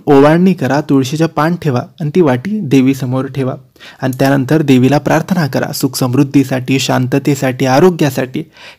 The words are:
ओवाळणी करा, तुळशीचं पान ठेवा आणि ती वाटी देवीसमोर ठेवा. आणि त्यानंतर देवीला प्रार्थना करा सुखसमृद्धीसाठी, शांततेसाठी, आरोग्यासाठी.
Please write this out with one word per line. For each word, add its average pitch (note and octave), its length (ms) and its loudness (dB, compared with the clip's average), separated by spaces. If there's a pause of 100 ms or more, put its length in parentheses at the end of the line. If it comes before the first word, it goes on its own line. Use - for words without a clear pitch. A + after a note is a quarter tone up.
ओवाळणी D#3 460 4
करा, C#3 280 -2
तुळशीचं C#3+ 460 0
पान D#3+ 300 -2
ठेवा C3 240 -2 (200)
आणि D3+ 140 -6
ती F#3 60 2
वाटी D#3+ 400 0
देवीसमोर C3 640 0
ठेवा. C3+ 280 -6 (480)
आणि C3 160 -2
त्यानंतर C#3 440 2
देवीला C3+ 360 4
प्रार्थना D#3 480 -2
करा C3+ 260 -4
सुखसमृद्धीसाठी, C3+ 1040 -2
शांततेसाठी, C3+ 880 -2
आरोग्यासाठी. C#3 760 0 (360)